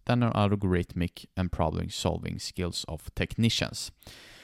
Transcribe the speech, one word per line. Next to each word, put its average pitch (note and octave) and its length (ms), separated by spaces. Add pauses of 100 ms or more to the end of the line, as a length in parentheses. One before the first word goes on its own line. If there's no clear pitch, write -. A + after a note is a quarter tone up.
than A#2+ 180
on A2+ 80
algorithmic F#2 920 (100)
and F#2 160
problem-solving E2+ 880
skills - 480
of - 260
technicians. - 800 (520)